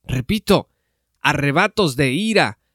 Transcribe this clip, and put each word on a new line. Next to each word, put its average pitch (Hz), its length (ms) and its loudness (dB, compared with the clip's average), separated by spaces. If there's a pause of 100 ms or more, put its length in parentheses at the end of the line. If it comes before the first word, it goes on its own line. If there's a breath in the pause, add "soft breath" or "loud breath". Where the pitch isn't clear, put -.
Repito, 156 640 -2 (520)
arrebatos 147 720 0
de 135 180 0
ira, 185 460 0 (160)